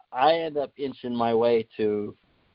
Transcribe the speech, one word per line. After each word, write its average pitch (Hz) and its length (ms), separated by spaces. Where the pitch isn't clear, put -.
I 143 240
end 160 220
up 135 200
inching 127 380
my 120 180
way 113 340
to, 104 380